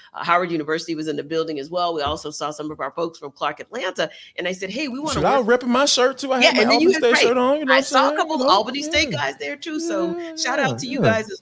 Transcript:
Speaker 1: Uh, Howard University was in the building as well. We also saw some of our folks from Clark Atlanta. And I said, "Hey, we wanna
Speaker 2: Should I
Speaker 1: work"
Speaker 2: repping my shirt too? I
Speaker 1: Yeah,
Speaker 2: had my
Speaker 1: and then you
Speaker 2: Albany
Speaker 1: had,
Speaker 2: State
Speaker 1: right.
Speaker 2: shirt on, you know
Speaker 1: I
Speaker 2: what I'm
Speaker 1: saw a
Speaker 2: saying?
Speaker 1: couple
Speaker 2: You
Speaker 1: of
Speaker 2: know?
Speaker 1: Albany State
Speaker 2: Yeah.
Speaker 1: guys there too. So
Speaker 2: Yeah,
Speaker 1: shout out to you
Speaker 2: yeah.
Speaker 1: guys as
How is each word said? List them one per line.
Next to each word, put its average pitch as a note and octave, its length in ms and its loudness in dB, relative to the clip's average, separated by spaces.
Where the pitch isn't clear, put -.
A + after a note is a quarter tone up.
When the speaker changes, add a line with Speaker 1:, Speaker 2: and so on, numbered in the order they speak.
Speaker 1:
Uh, - 100 -10
Howard E3+ 280 2
University E3 420 -4
was D#3 140 -6
in D3+ 80 -2
the C#3+ 80 -6
building D#3+ 340 -4
as C#3+ 140 -10
well. F3 240 -2
We D3+ 60 -4
also D3+ 280 -4
saw D3+ 220 -6
some D3+ 180 -8
of D3+ 100 -12
our C#3 120 -6
folks E3+ 260 -6
from D3 140 -12
Clark D3+ 280 -6
Atlanta. A3+ 520 -6
And F3 100 -4
I F3+ 40 -2
said, F#3 180 -6
"Hey, C4+ 180 -4
we B3+ 120 -8
wanna D4 140 -4
Speaker 2:
Should D#3 100 0
I B3 160 4
Speaker 1:
work" A#3+ 220 2
Speaker 2:
repping B3+ 80 -4
my C4 160 4
shirt C4+ 340 2
too? C4+ 140 -4
I B3+ 80 2
Speaker 1:
Yeah, D4 60 6
Speaker 2:
had C#4+ 100 4
my G#3+ 60 4
Speaker 1:
and A3+ 80 4
then A#3 100 4
you E4+ 80 6
Speaker 2:
Albany F#4+ 40 4
Speaker 1:
had, D#4+ 80 0
Speaker 2:
State A#3+ 120 4
Speaker 1:
right. G3 160 4
Speaker 2:
shirt B3+ 80 2
on, C4 220 2
you D4+ 60 -4
know C4 80 2
Speaker 1:
I C4 40 6
Speaker 2:
what - 20 6
I'm C4+ 60 0
Speaker 1:
saw C4+ 180 2
a C#4 60 4
Speaker 2:
saying? D4+ 80 -2
Speaker 1:
couple D#4+ 180 -2
Speaker 2:
You B3+ 60 0
Speaker 1:
of C4 60 2
Speaker 2:
know? F#3 60 6
Speaker 1:
Albany B3 300 0
State D4+ 260 0
Speaker 2:
Yeah. F3 80 -4
Speaker 1:
guys C#3 220 -2
there C#4+ 160 -6
too. D#4 240 -8
So E4+ 400 -2
Speaker 2:
Yeah, E4 160 -10
Speaker 1:
shout D4 240 -2
out B2+ 200 0
to - 60 -6
you C4 140 -6
Speaker 2:
yeah. G#3 120 2
Speaker 1:
guys A3 200 -2
as - 100 -12